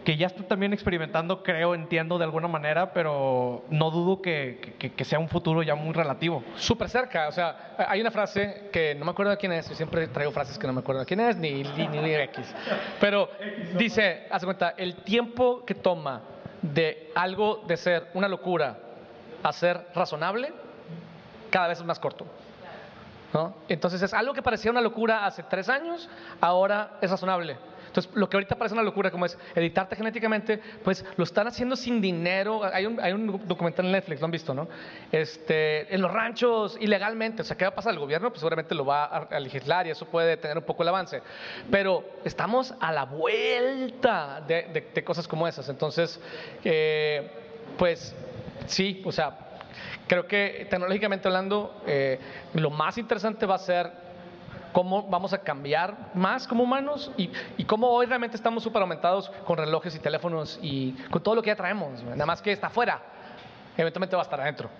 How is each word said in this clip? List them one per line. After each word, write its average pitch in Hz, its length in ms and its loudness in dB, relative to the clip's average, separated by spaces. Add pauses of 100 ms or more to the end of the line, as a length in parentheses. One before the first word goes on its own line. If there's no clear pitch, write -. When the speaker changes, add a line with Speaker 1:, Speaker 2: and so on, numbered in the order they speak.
Speaker 1:
que 156 140 2
ya 170 100 4
están 185 200 -6
también 202 260 2
experimentando, 175 680 0
creo, 175 320 2
entiendo 165 440 0
de 170 80 2
alguna 160 220 -2
manera, 160 460 0
pero 135 760 2
no 156 180 4
dudo 175 320 2
que, 139 560 -4
que, - 160 -6
que - 120 -4
sea 151 120 2
un 160 120 0
futuro 170 340 2
ya 151 100 2
muy 151 200 -2
relativo. 156 500 0 (140)
Speaker 2:
Súper 226 320 2
cerca, 233 380 0
o 151 40 -2
sea, 165 420 -2 (140)
hay 202 140 2
una 226 100 2
frase 202 600 -2
que 160 220 2
no 143 120 -4
me 175 60 0
acuerdo 202 200 2
de 196 60 2
quién 196 140 0
es, 165 160 0
yo 147 80 -10
siempre 160 320 0
traigo 147 240 0
frases 143 280 -4
que - 80 -2
no 131 60 0
me 127 80 0
acuerdo 135 180 0
de 123 80 -2
quién 190 140 2
es, 233 160 4
ni, 143 260 -2
ni, 143 240 -2
ni, 151 140 -2
ni 156 120 2
X, 131 420 -2 (440)
pero 202 300 4 (480)
dice, 208 540 2
haz 185 100 0
de 180 40 -6
cuenta, 180 320 0
"El 180 200 -4
tiempo 240 680 2
que 196 100 -2
toma 156 460 2 (400)
de 156 540 2
algo 190 520 2
de 170 100 2
ser 175 360 2
una 190 140 2
locura 165 500 0 (680)
a 151 100 2
ser 175 400 2
razonable, 185 580 -2 (1000)
cada 180 160 4
vez 170 120 -2
es 170 60 -10
más 165 140 -2
corto", - 260 -4 (1080)
¿no? 165 200 0 (160)
Entonces 175 320 0
es 196 120 0
algo 233 200 2
que 262 80 -4
parecía 220 300 2
una 240 100 4
locura 220 440 2
hace 180 180 -2
tres 185 260 -2
años, 330 400 -2 (320)
ahora 196 580 4
es 180 120 2
razonable. 180 440 0 (320)
Entonces, - 280 0
lo 196 140 2
que - 60 0
ahorita 196 220 2
parece 214 180 0
una 226 80 4
locura, 202 260 2
como 180 160 -2
es 175 140 -4 (160)
editarte 180 400 0
genéticamente, 220 680 0 (220)
pues 185 200 2 (120)
lo 175 80 2
están 208 240 2
haciendo 247 280 -2
sin 247 260 0
dinero. 190 640 0
Hay 190 220 0
un, 226 140 -2
hay 185 140 2
un 202 340 -2
documental 170 380 0
en 185 80 2
Netflix, 185 260 0
lo 151 60 0
han 165 60 0
visto, 156 220 -4
¿no? 147 140 -4 (440)
Este, 156 840 2
en 185 60 2
los 175 100 2
ranchos, 226 680 2
ilegalmente. 214 600 2
O - 40 -4
sea, 151 120 -6
¿qué - 60 2
va 190 60 4
a 190 60 -8
pasar? 208 180 0
El 165 60 -2
gobierno, 156 300 0
pues, 151 120 -12
seguramente 160 340 0
lo 143 100 0
va 143 200 4
a, 165 120 -4 (140)
a 156 80 0
legislar 143 480 0
y 160 40 -2
eso 160 140 -6
puede 165 320 4
tener 156 200 -4
un - 80 -6
poco 165 180 0
el 165 60 4
avance. 180 320 0 (500)
Pero 190 320 4 (200)
estamos 226 560 0
a 160 120 2
la 143 140 2
vuelta 226 1400 0
de, 165 180 2 (100)
de, 151 200 -4
de 151 100 0
cosas 165 240 -4
como 160 200 0
esas. 147 220 -6
Entonces, 156 500 0 (460)
eh, 156 680 2 (480)
pues, 170 360 2 (500)
sí, 190 400 0
o 175 60 -4
sea, 143 260 -2 (720)
creo 180 200 4
que 202 420 0
tecnológicamente 190 580 2
hablando, 190 580 0
eh, 135 340 2 (340)
lo 156 160 2
más 156 280 0
interesante 220 480 0
va 190 100 4
a 180 40 0
ser 175 320 0 (840)
cómo 185 300 4
vamos 185 300 0
a 196 60 0
cambiar 151 560 0 (180)
más 190 340 2
como 240 160 4
humanos 269 540 0
y, - 140 0 (260)
y 156 60 -2
cómo 220 260 4
hoy 240 160 6
realmente 233 300 -2
estamos 226 280 0
súper 226 180 2
aumentados 180 480 2 (160)
con 170 120 2
relojes 156 380 0
y - 40 -10
teléfonos 156 600 -2
y 135 300 -2 (180)
con 170 140 0
todo 214 120 4
lo 226 60 2
que 208 60 0
ya 214 80 2
traemos, 175 480 -4
nada 127 220 -2
más 165 160 0
que 208 100 2
está 190 160 0
afuera, 190 320 2 (800)
eventualmente 180 380 2
va 175 60 4
a 156 40 2
estar 147 160 -4
adentro. 147 280 -4 (100)